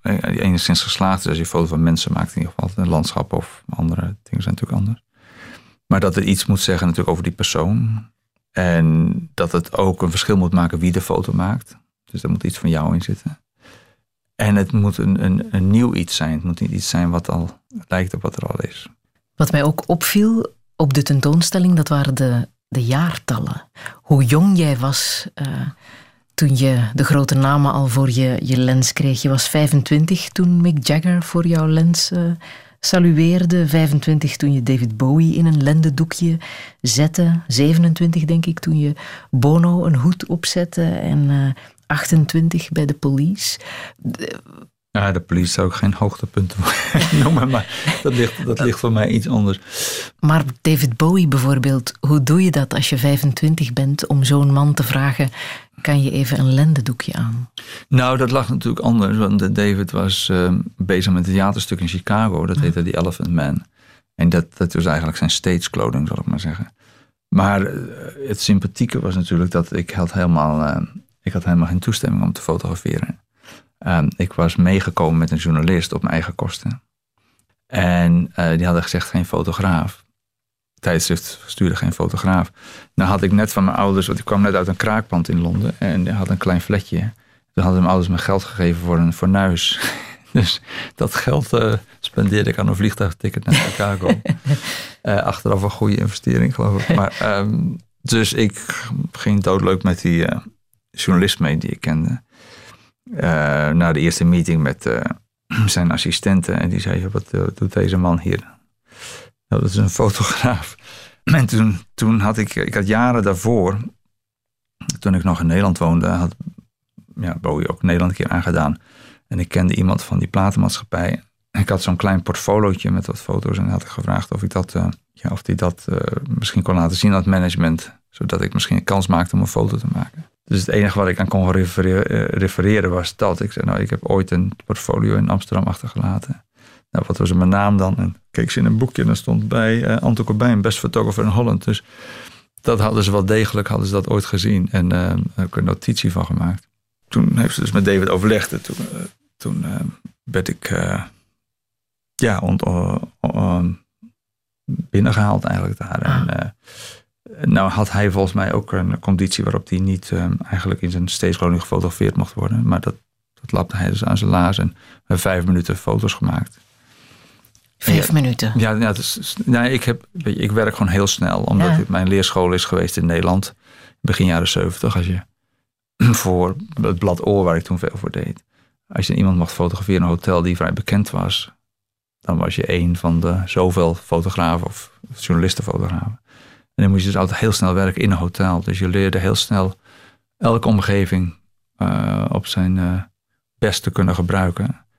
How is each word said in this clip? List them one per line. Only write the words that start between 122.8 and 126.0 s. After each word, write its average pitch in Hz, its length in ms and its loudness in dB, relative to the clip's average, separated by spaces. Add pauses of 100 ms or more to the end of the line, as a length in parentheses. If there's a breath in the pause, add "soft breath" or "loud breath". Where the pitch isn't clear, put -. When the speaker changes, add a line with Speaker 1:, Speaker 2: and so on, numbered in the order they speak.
Speaker 1:
met 92 160 -2
wat - 140 -8
foto's 101 380 -4
en 95 100 -2
had 95 140 -2
ik - 60 -18
gevraagd 95 460 -4
of 101 80 -6
ik 98 80 -4
dat, 92 240 -4
eh, 87 120 0 (260)
ja, - 180 -6
of - 120 -6
die 92 120 -2
dat, 87 340 -2
eh, 92 100 -2 (400)